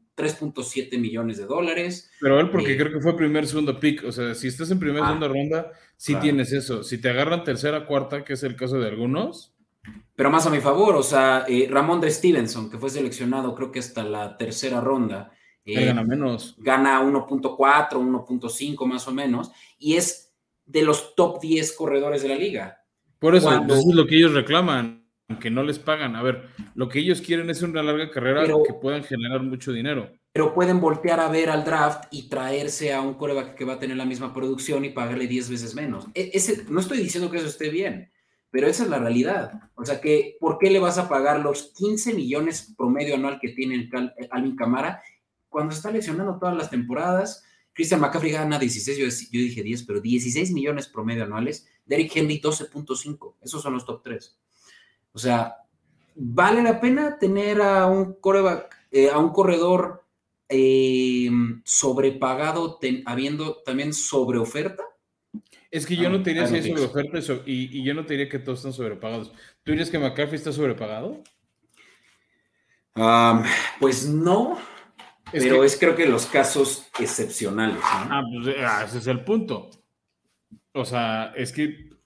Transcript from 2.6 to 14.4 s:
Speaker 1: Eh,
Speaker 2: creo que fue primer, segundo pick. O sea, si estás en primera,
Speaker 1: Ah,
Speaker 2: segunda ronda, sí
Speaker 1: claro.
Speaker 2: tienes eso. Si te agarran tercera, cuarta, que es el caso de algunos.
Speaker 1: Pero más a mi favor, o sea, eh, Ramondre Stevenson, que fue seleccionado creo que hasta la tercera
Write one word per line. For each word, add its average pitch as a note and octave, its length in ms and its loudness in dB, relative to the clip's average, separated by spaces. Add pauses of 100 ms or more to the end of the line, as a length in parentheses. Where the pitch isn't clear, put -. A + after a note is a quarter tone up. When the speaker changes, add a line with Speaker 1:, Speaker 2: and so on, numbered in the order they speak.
Speaker 1:
Eh, C3 40 0
Speaker 2:
creo D3+ 160 0
que D3+ 80 -4
fue E3 160 2
primer, D3+ 280 2
segundo C#3+ 320 -2
pick. D3 280 0
O A#2+ 80 -6
sea, A#2+ 200 -4
si C3 140 -6
estás C#3 240 -6
en F#3 80 2
primera, D3 260 0
Speaker 1:
Ah, D3+ 40 2
Speaker 2:
segunda D#3 180 0
ronda, D3 440 -2 (260)
sí - 160 -2
Speaker 1:
claro. C3+ 100 0
Speaker 2:
tienes C#3 300 2
eso. B2+ 300 -4
Si A#2 160 -8
te B2+ 100 0
agarran D#3 340 0
tercera, D3 420 -2
cuarta, C#3 380 -2
que C#3+ 100 -12
es C3 100 -6
el B2+ 120 -6
caso C3 240 -2
de A#2 80 0
algunos. B2+ 680 -4 (640)
Speaker 1:
Pero - 160 4
más E3 160 4
a - 20 2
mi D3 120 2
favor, E3+ 340 4
o C#3 80 4
sea, C3 460 4
eh, B2+ 200 4
Ramondre D#3 400 2
Stevenson, A#2+ 640 2
que A#2 60 -12
fue C3+ 120 -6
seleccionado C3 640 -4
creo B2+ 180 -8
que C3 80 -6
hasta A#2+ 240 -8
la G#2 340 -6
tercera A#2+ 420 -4